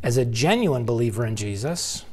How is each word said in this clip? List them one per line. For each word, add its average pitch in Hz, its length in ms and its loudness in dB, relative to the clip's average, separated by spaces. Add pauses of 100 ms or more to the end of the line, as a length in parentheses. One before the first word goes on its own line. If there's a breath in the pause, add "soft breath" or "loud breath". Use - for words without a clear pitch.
as 123 140 2
a 127 80 4
genuine 135 600 2
believer 117 420 0
in 110 100 -2
Jesus 104 760 -4